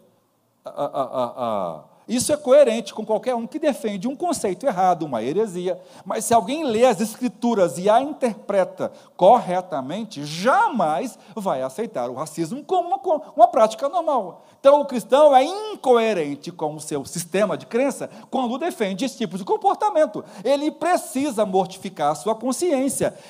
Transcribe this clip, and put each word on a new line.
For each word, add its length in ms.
a, 60
a, 320
a, 340
a, 480
isso 260
é 40
coerente 580
com 100
qualquer 300
um 140
que 100
defende 480
um 80
conceito 500
errado, 380
uma 180
heresia. 600
Mas 200
se 80
alguém 320
lê 220
as 140
Escrituras 800
e 120
a 100
interpreta 920
corretamente, 1080
jamais 960
vai 280
aceitar 460
o 60
racismo 500
como 240
uma 120
co-, 220
uma 140
prática 400
normal. 560
Então, 200
o 60
cristão 500
é 80
incoerente 1080
com 240
o 60
seu 240
sistema 520
de 80
crença 460
quando 300
defende 460
esse 120
tipo 220
de 60
comportamento. 800
Ele 300
precisa 720
mortificar 640
a 60
sua 180
consciência. 800